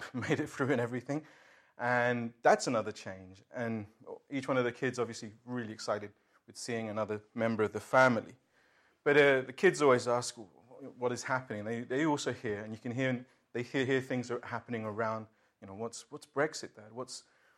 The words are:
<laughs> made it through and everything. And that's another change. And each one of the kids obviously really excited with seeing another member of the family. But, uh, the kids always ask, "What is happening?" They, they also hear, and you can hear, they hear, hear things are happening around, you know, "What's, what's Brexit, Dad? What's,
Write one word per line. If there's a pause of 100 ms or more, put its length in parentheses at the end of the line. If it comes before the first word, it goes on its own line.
<laughs>
made
it
through
and
everything. (560)
And
that's
another
change. (100)
And (460)
each
one
of
the
kids
obviously (140)
really
excited (360)
with
seeing
another (140)
member
of
the
family. (680)
But,
uh,
the
kids
always
ask, (640)
"What
is
happening?"
They,
they
also
hear,
and
you
can
hear, (260)
they
hear,
hear
things
are
happening
around, (340)
you
know,
"What's,
what's
Brexit,
Dad?
What's, (320)